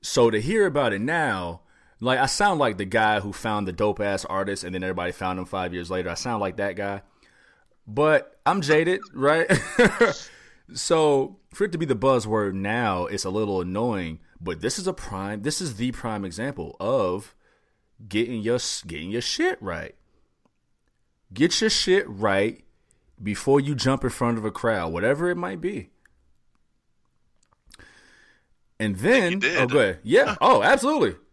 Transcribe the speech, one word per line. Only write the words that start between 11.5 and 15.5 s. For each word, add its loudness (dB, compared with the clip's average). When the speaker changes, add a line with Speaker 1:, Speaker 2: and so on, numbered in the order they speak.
Speaker 1:
for 0
it -6
to -6
be -2
the 0
buzzword 2
now, -2
it's -6
a -4
little -2
annoying. -4
But -6
this -4
is -6
a -4
prime, -8
this -4